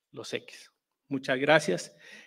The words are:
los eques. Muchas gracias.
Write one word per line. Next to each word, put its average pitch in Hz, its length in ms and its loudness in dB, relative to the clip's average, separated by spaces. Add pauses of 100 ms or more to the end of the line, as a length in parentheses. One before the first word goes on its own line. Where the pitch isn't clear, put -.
(120)
los - 220 -10
eques. - 360 -12 (380)
Muchas 135 300 -2
gracias. 131 580 2 (300)